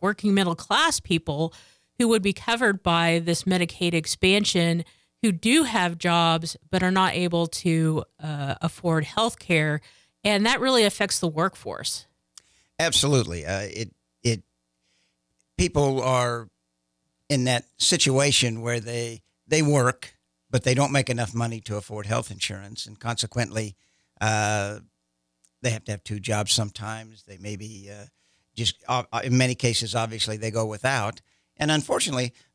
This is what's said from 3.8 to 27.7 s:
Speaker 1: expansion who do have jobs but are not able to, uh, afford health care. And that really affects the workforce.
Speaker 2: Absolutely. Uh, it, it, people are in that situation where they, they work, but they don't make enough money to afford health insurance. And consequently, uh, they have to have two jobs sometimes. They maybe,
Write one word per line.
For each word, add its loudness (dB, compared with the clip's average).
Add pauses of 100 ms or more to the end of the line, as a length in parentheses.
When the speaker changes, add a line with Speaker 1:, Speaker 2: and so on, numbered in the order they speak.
Speaker 1:
expansion 2 (380)
who 4
do 4
have 0
jobs 2 (140)
but 0
are 4
not 2
able 0
to, 0 (180)
uh, -6
afford 0
health 0
care. 0 (420)
And 2
that 2
really 4
affects 0
the 0
workforce. -4 (720)
Speaker 2:
Absolutely. 0
Uh, -2
it, -8 (300)
it, 0 (1120)
people 2
are 0 (800)
in 2
that 0 (120)
situation 2
where -4
they, -8 (240)
they 2
work, 2 (360)
but 0
they 4
don't 2
make 2
enough -2
money -4
to -8
afford -8
health -4
insurance. -10
And -18
consequently, -6 (460)
uh, 0 (840)
they 0
have -6
to -8
have -8
two -8
jobs -2
sometimes. -6
They -20
maybe, -14